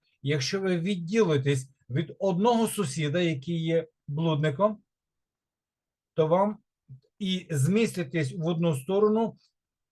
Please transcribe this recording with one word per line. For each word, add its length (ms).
якщо 400
ви 180
відділитесь 880
від 300
одного 480
сусіда, 520
який 440
є 240
блудником, 760
то 140
вам 300
і 300
зміститесь 840
в 120
одну 300
сторону, 640